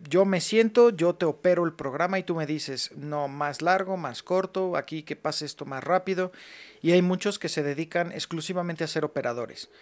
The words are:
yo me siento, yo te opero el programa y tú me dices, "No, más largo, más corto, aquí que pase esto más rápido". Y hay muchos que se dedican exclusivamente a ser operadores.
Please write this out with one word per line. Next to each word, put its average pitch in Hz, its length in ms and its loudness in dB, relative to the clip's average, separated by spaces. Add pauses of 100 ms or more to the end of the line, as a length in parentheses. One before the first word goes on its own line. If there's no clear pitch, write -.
yo 170 180 6
me 190 140 2
siento, 226 520 6
yo 170 240 2
te 175 100 -2
opero 170 400 4
el 160 80 -2
programa 165 460 -2
y 180 40 -4
tú 180 120 -4
me 160 100 -2
dices, 143 500 -6
"No, 147 320 -6
más 143 360 -6
largo, 190 340 0
más 139 240 -8
corto, 185 560 -2
aquí 151 260 -6
que 151 120 -10
pase 151 300 -4
esto 143 200 -12
más 135 180 -10
rápido". 185 480 0 (500)
Y 165 100 2
hay 180 100 8
muchos 185 380 0
que 165 100 -6
se 156 140 -2
dedican 160 480 -4
exclusivamente 170 720 -6
a 156 40 -2
ser 151 180 -4
operadores. 123 640 -8 (100)